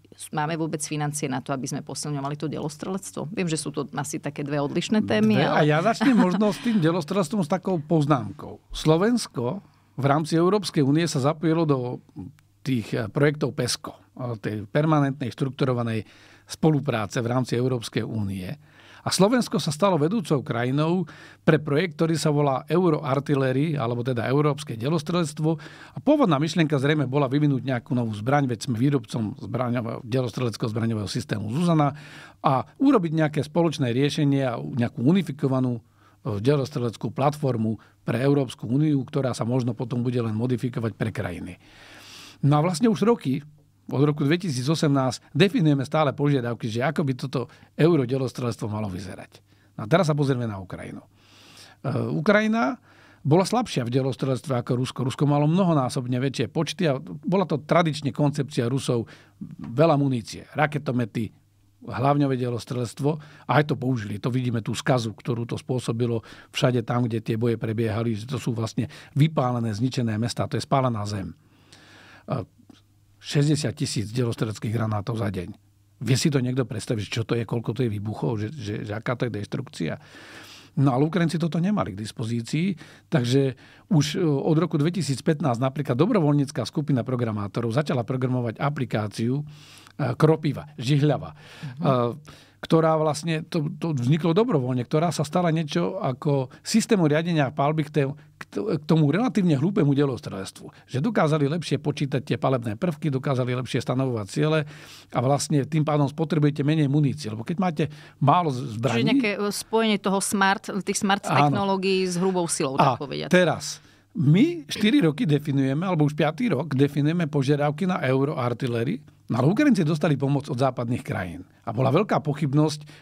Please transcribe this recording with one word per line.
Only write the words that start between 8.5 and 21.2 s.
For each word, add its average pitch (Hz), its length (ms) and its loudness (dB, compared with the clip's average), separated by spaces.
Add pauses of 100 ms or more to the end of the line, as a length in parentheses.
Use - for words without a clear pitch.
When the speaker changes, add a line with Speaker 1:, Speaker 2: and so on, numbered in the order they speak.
Speaker 2:
Slovensko 170 880 0 (340)
v 135 120 -4
rámci 151 300 2
Európskej 175 460 2
únie 147 240 2
sa 147 160 -2
zapojilo 160 420 2
do 143 140 2 (840)
tých, 127 320 -2
e, 120 160 -4
projektov 147 440 0
pesco, - 440 -6 (160)
e, 120 260 -8
tej 107 180 -6 (100)
permanentnej 143 640 2
štrukturovanej 120 760 -2 (380)
spolupráce 135 760 0
v 117 100 -2
rámci 123 280 0
Európskej 123 460 -2
únie. 98 500 -6 (500)
A - 80 -4
Slovensko 220 480 4
sa 147 160 -2
stalo 190 240 2
vedúcou 156 480 0
krajinou 147 640 0 (320)